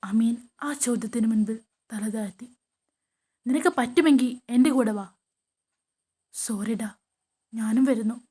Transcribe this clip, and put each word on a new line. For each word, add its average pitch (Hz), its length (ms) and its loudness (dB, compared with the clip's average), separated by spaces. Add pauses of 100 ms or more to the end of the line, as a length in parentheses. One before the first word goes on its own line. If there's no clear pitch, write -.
അമീൻ 226 320 0 (260)
ആ 294 120 -6
ചോദ്യത്തിന് 233 540 -2
മുൻപിൽ 220 300 0 (320)
തല 214 200 -8
താഴ്ത്തി. 214 380 -10 (960)
"നിനക്ക് 294 320 0
പറ്റുമെങ്കിൽ 254 520 4 (200)
എൻ്റെ 254 200 4
കൂടെ 247 220 2
വാ." 202 140 -6 (1300)
"സോറിടാ, 214 560 -4 (640)
ഞാനും 226 320 2
വരുന്നു." 226 320 0 (140)